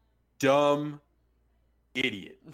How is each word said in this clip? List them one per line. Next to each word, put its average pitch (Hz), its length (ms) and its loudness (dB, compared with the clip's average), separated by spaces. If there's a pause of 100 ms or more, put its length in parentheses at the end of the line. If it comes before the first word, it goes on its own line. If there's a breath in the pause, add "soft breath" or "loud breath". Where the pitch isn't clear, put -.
(380)
dumb 147 640 2 (960)
idiot. 117 440 -6 (160)